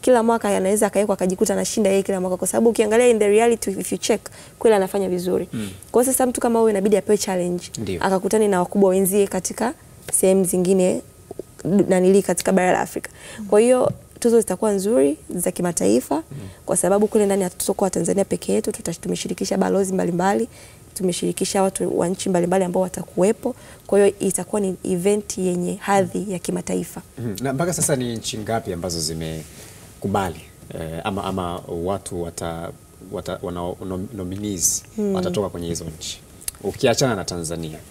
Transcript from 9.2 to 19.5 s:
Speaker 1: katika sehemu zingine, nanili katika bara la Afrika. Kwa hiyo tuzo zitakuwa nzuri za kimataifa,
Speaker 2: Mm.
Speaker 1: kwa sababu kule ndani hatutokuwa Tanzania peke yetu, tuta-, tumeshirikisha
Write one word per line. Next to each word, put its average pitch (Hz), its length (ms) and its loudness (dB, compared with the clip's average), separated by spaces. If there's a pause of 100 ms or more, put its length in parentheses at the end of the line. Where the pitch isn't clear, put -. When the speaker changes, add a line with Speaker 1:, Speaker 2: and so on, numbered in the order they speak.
Speaker 1:
katika 208 460 -4 (400)
sehemu 190 300 4
zingine, 185 580 2 (880)
nanili 185 340 6
katika - 280 0
bara 185 200 4
la - 100 2
Afrika. - 280 -6 (400)
Kwa 208 100 6
hiyo 247 320 4 (280)
tuzo 233 200 6
zitakuwa 208 320 0
nzuri 254 460 2 (180)
za 180 160 -2
kimataifa, 190 640 0
Speaker 2:
Mm. 320 60 -2 (440)
Speaker 1:
kwa - 120 0
sababu 202 300 2
kule 208 180 2
ndani 196 180 0
hatutokuwa 190 460 -2
Tanzania 185 360 0
peke - 280 -4
yetu, 214 180 -2
tuta-, - 300 -6
tumeshirikisha 185 560 -4